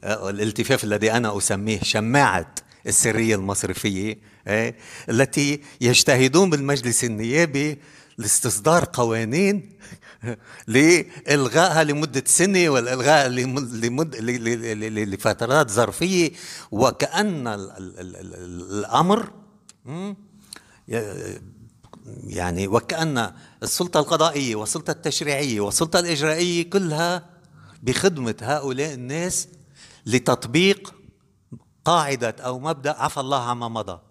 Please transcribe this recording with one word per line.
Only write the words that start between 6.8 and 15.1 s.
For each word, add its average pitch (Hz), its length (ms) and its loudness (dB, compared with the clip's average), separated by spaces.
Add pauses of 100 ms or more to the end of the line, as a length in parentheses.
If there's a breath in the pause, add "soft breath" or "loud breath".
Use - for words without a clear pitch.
النيابي 139 760 0 (380 loud breath)
لاستصدار 127 760 2
قوانين 123 760 0 (500 loud breath)
<laughs> - 480 -14
لإلغائها 151 1160 4
لمدة 147 420 -2
سنة 180 440 4
والإلغاء 131 580 4
لم-، 127 320 -2
لمد-، 123 560 -2
ل-، 117 280 -4
ل-، 113 360 -2
ل-، 110 160 -6
ل-، 104 180 -2